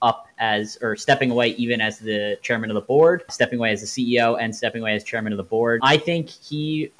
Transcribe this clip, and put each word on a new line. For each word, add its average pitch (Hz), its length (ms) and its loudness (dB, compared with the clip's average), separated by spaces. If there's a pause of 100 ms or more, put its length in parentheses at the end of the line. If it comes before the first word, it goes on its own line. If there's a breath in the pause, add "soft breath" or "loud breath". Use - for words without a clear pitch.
up - 280 0 (100)
as, 107 420 -2
or 110 140 -2
stepping 131 380 0
away 120 240 2
even 117 240 -2
as 107 180 -2
the 104 420 -4
chairman 113 300 -2
of 107 40 -2
the 104 60 0
board, 165 480 4
stepping - 300 0
away 113 140 0
as 104 80 -2
the 107 80 -12
C 120 260 -2
E 120 60 4
O, 117 160 4
and 113 180 -4
stepping 113 280 -4
away 107 120 0
as 104 80 -4
chairman 110 300 -6
of 101 60 -6
the 98 40 -4
board. 117 400 0
I 139 140 6
think 165 320 -2
he, 151 720 -6